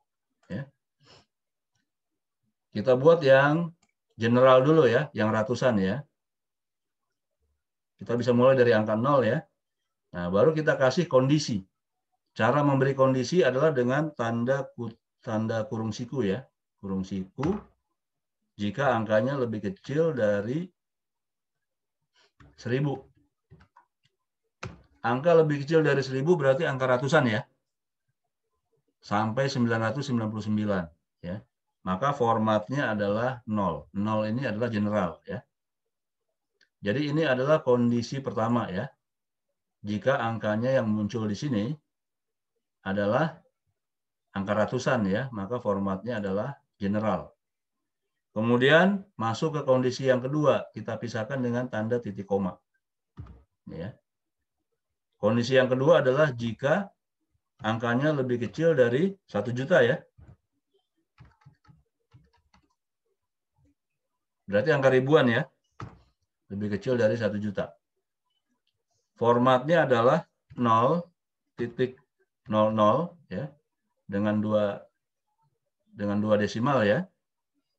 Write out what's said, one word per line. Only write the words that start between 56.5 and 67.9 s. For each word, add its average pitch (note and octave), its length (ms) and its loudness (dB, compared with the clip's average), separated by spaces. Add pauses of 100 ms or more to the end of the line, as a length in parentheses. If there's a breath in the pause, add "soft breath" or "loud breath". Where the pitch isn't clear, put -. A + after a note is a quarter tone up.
angkanya A#2 500 -2
lebih B2 320 -2
kecil D#3 320 0
dari C3 380 2 (100)
satu G#2 240 -4
juta, C3+ 320 2
ya. C3 160 2 (4000)
Berarti G#2 240 0
angka C3+ 240 4
ribuan, C3+ 380 4
ya. A#2+ 100 2 (1080)
Lebih G2+ 260 -6
kecil B2 220 -2
dari A2 180 2
satu G#2 240 -4
juta. G2+ 320 -8 (1400)